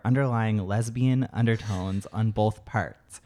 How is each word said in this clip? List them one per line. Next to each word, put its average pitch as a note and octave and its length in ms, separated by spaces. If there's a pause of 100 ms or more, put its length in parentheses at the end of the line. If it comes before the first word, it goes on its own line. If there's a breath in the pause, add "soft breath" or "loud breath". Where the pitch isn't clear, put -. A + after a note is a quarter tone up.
underlying A2+ 640
lesbian B2 640
undertones G2+ 800
on A2 160
both G#2+ 360
parts," - 600